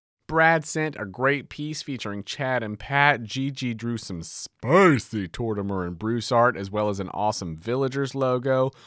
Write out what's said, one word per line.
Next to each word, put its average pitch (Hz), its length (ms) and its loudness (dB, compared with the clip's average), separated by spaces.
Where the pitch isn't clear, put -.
Brad 160 360 4
sent 156 320 -2
a 107 100 -6
great 131 420 0
piece 151 340 -8
featuring 107 400 -8
Chad 131 400 -2
and 107 160 -6
Pat. 139 460 2
Gigi 131 500 -4
drew 113 240 -4
some 87 240 -8
spicy 123 1040 2
Tortimer 98 580 -4
and 87 140 -6
Bruce 110 320 -2
art, 120 260 6
as 98 140 -6
well 107 180 0
as 98 120 -2
an 95 80 -4
awesome 95 480 -2
Villagers 127 580 -2
logo. 131 560 2